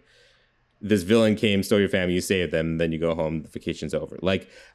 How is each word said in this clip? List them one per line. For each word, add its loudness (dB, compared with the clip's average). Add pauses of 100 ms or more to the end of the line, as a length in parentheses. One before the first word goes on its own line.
(800)
this 2
villain 4
came, 2
stole 2
your 2
family, 0
you 0
saved -2
them, 0
then 0
you -4
go -2
home, -4
the -20
vacation's -8
over. -6
Like, -2 (260)